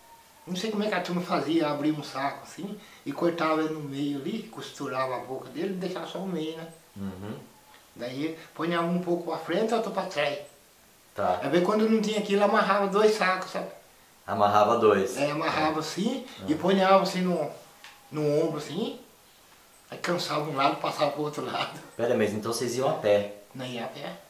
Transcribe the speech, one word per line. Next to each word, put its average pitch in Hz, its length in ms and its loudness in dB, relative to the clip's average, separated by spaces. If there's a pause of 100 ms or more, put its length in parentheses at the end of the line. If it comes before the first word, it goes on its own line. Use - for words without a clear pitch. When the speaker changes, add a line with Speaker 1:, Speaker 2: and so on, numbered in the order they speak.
(460)
Speaker 1:
Não 180 100 -8
sei 220 160 -2
como 202 120 0
é 214 40 0
que 208 60 0
a 180 80 0
turma 175 200 -2
fazia, 151 480 0
abria 147 240 0
um 151 100 -6
saco - 400 -6
assim, 208 360 -12 (260)
e 143 60 -4
cortava 160 500 0
ele 156 120 -2
no 156 80 -6
meio 139 380 -4
ali, 190 240 -4
costurava 131 760 -6
a - 20 -8
boca 127 300 -10
dele 180 240 -4
e 180 40 -6
deixava 185 300 -6
só - 120 -8
o 190 80 -6
meio, 160 280 -4
né? 165 120 -12 (280)
Speaker 2:
Uhum. 98 420 -8 (580)
Speaker 1:
Daí 135 420 -6 (180)
ponhava 170 320 0
um 180 140 0
pouco 170 300 -2
pra 160 60 -4
frente, 220 360 0
outro 208 180 -2
pra 143 120 -4
trás. 143 360 -2 (720)
Speaker 2:
Tá. 101 300 0
Speaker 1:
Aí 151 180 4
quando 214 280 2
não 220 120 4
tinha 208 180 0
aquilo, 196 240 2
amarrava 202 440 4
dois 214 280 6
sacos, 185 360 0
sabe? - 160 -6 (580)
Speaker 2:
Amarrava 104 520 6
dois. 104 400 6
Speaker 1:
É, - 140 2
amarrava 156 460 0
Speaker 2:
É. - 20 0
Speaker 1:
assim, 226 460 -2 (140)
Speaker 2:
Uhum. 95 80 -10
Speaker 1:
e 156 80 2
ponhava 190 480 6
assim 180 180 -2
no, 170 300 0 (600)
no 151 340 2
ombro 151 140 -2
assim, 202 400 -6 (920)
aí 123 60 -12
cansava 151 520 -2
um 139 60 -6
lado, 143 220 2
passava 147 340 0
pro 151 120 -4
outro 147 220 -6
lado. 123 320 -6 (200)
Speaker 2:
Pera, 117 180 2
mas 104 180 2
então 110 200 -4
vocês 120 240 -2
iam 131 120 2
a - 40 2
pé? 104 400 2 (200)
Speaker 1:
Não 131 120 -10
ia 120 180 -8
a - 60 -6
pé. - 240 -10 (160)